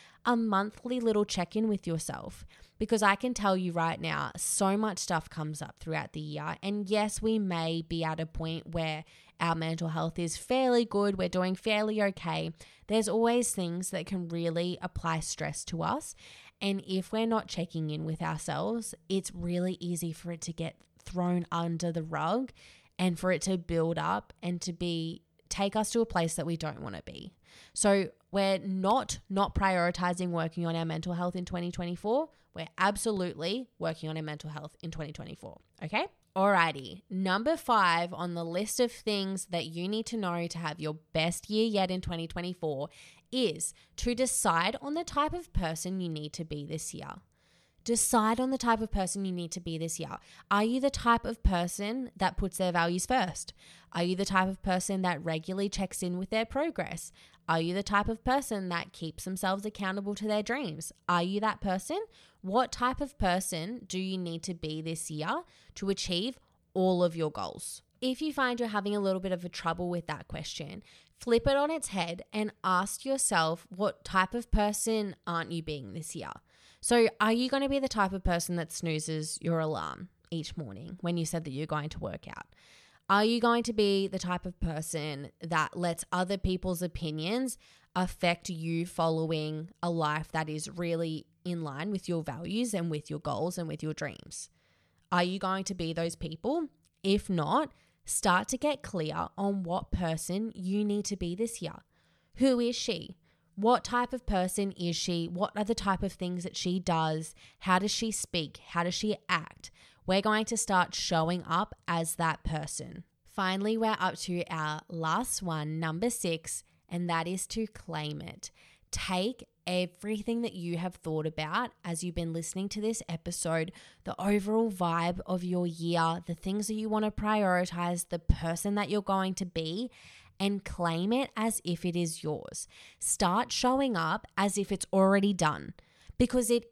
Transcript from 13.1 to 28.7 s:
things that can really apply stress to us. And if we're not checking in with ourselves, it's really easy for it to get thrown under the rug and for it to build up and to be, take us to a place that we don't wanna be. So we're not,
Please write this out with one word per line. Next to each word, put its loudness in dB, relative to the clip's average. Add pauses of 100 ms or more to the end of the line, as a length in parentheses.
things -2
that -4
can -4
really 0
apply -2
stress -6
to -4
us. -2 (460)
And 0
if -2
we're 2
not 0
checking -4
in -4
with -4
ourselves, -4 (140)
it's -2
really -2
easy -4
for -10
it -8
to -6
get -6 (220)
thrown 0
under 0
the -2
rug 0 (440)
and 2
for 4
it 2
to 2
build 2
up 0 (100)
and -2
to -4
be, -2 (260)
take 0
us 2
to 4
a 6
place 0
that -2
we 0
don't -6
wanna -8
be. -14 (400)
So 4 (220)
we're 2
not, 2 (100)